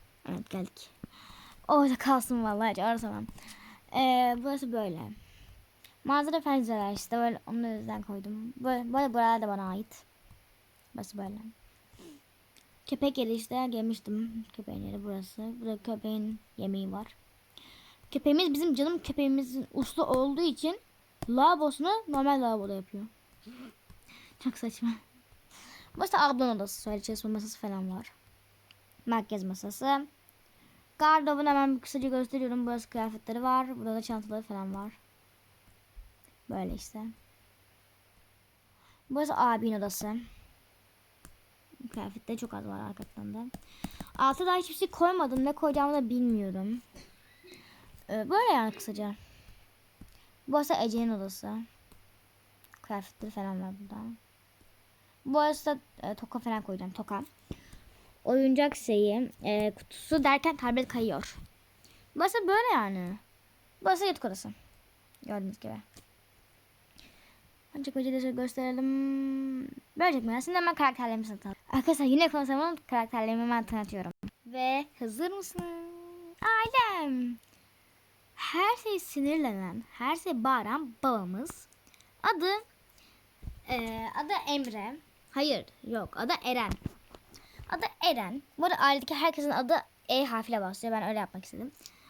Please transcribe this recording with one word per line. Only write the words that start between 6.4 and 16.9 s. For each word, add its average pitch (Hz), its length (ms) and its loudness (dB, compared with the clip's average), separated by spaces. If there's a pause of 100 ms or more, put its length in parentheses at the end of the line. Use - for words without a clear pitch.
falan 277 180 4
güzel 208 340 0
işte. 214 240 -4
Böyle, 233 300 2
onu 233 160 -2
da 233 40 -2
yüzden 220 340 -6
koydum. 208 560 -8
Böyle, 247 360 -2
böyle 269 200 2
buralar 226 280 4
da 214 60 0
bana 196 220 -2
ait. 196 340 -8 (920)
Burası 208 220 -12
böyle. 196 200 -8 (1500)
Köpek 277 320 0
yeri 226 160 0
işte. 247 360 -2
Gelmiştim. 226 840 -4
Köpeğin - 300 -10
yeri 202 200 -8
burası. 208 580 -8
Burada 220 220 -4
köpeğin 214 560 -4 (180)
yemeği 196 340 -4